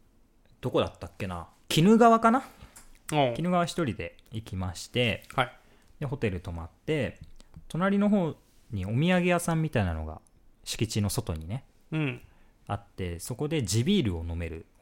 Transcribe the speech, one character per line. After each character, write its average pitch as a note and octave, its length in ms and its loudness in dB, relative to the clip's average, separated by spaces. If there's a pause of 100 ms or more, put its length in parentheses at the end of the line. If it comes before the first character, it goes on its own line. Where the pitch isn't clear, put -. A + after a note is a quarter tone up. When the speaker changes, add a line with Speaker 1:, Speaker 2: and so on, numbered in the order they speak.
(600)
Speaker 1:
ど B2+ 100 -6
こ D3 100 0
だ F#2+ 60 2
っ - 120 -12
た E2+ 100 -12
っ - 100 -20
け G2+ 80 -6
な。 E2+ 220 -8 (220)
鬼 D#3 120 4
怒 G#3+ 160 8
川 A3+ 220 8
か A3+ 100 6
な？ B3+ 140 2 (680)
Speaker 2:
お D3+ 40 2
う。 - 20 4 (140)
Speaker 1:
鬼 D#3+ 100 -4
怒 F3 80 0
川 F3 160 2
一 E3+ 180 -2
人 G#2+ 120 -2
で E2+ 200 -10 (160)
行 A2+ 120 -8
き - 120 -10
ま F2+ 180 -4
し - 140 -14
て、 A#2 360 0 (100)
Speaker 2:
は B2+ 100 2
い。 - 80 -14 (480)
Speaker 1:
で、 D3 60 -6
ホ C3 100 -6
テ A2 140 0
ル F2+ 100 -6
泊 F2 120 -10
ま E2 140 -8
っ - 20 -12 (180)
て、 C#3 320 -2 (500)
隣 G3 300 0
の G#3 100 4
方 F3+ 260 2 (360)
に F#2+ 160 -4
お - 20 -6
土 A2 60 -2 (160)
産 F3+ 160 4
屋 F3 140 4
さ E3+ 140 -2
ん D#3+ 80 2
み D#3 80 -2
た A2 120 2
い - 20 2
な F2 100 0
の D#2 120 -6
が D#2 140 -10 (440)
敷 - 240 -4
地 G#2+ 140 0
の G#2 80 0
外 F#2 240 -4
に D#2+ 120 -8
ね、 A2 180 -8 (280)
Speaker 2:
う D#3 60 -2
ん。 C3 220 -4 (480)
Speaker 1:
あ G2+ 60 -4
っ G#2 100 -6
て、 F2 360 -8
そ - 160 -8
こ D3 100 -4
で D3+ 160 -2
地 A2 220 2
ビ G3+ 180 4
ー A#2+ 40 2
ル F2+ 100 -2
を E2 120 -6
飲 E2+ 80 -4
め E2+ 120 -4
る D#2+ 180 -12 (160)